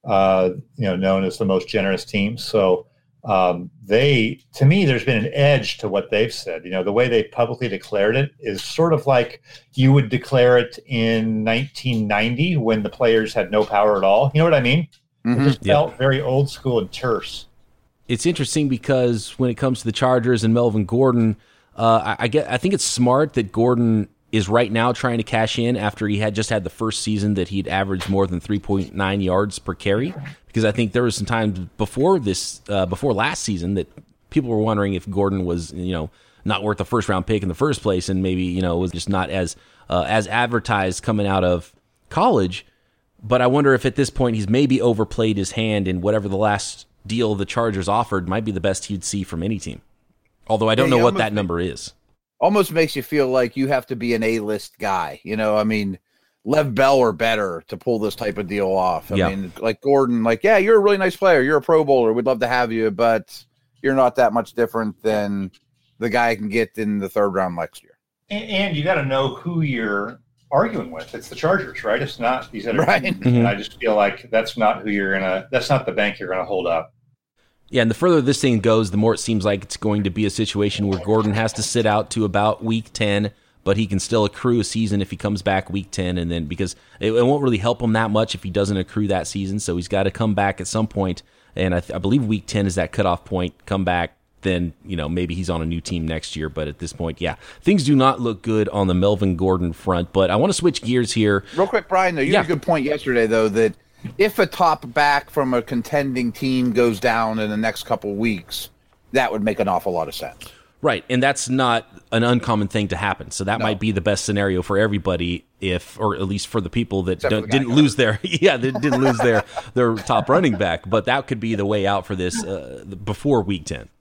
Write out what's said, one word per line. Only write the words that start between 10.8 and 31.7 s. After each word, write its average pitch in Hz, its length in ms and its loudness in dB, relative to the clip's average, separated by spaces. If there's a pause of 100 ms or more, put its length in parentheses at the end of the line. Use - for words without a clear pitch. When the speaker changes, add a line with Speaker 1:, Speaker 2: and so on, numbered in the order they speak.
Speaker 1:
in 113 580 0
nineteen 117 640 -2
ninety 120 480 0
when 110 260 2
the 104 80 -4
players 113 440 2
had 98 180 -2
no 104 140 4
power 104 320 2
at 95 80 0
all. 117 280 4
You 151 60 2
know 160 60 6
what 170 80 4
I 139 80 4
mean? 139 260 2 (380)
Speaker 2:
Mm-hmm. 120 160 2
Speaker 1:
It - 20 2
just 139 220 2
Speaker 3:
Yep. 101 80 4
Speaker 1:
felt 156 240 2
very 131 240 0
old 135 280 0
school 123 300 -2
and 95 140 -4
terse. - 540 -4 (600)
Speaker 3:
It's 123 180 -4
interesting 151 440 0
because 123 680 0
when 127 120 2
it 110 60 -2
comes 131 240 -2
to - 60 -10
the 113 60 -2
Chargers 123 540 2
and 113 80 4
Melvin 113 320 2
Gordon, 117 500 2 (400)
uh, 110 440 2
I, - 40 -2
I 120 60 0
get, 135 200 0
I 113 80 -2
think 190 160 0
it's - 120 -2
smart 127 480 2
that 110 180 -2
Gordon 117 560 2 (240)
is 104 160 0
right 110 240 2
now 113 220 2
trying 120 240 -2
to 110 60 -2
cash 113 340 0
in 120 180 0
after 104 320 -2
he 104 120 0
had 107 160 -2
just 107 160 -2
had 104 120 0
the 87 60 -6
first - 320 -6
season 104 320 0
that 92 160 0
he'd 98 180 -4
averaged 95 420 -2
more 98 180 2
than 90 120 -4
three 101 200 -4
point 98 360 -2
nine 98 260 -2
yards 95 380 0
per - 140 -8
carry, 113 400 -2 (340)
because 110 160 -2
I 107 80 2
think 113 220 -2
there 123 100 2
was 117 120 0
some 104 100 -4
times 110 320 -2 (200)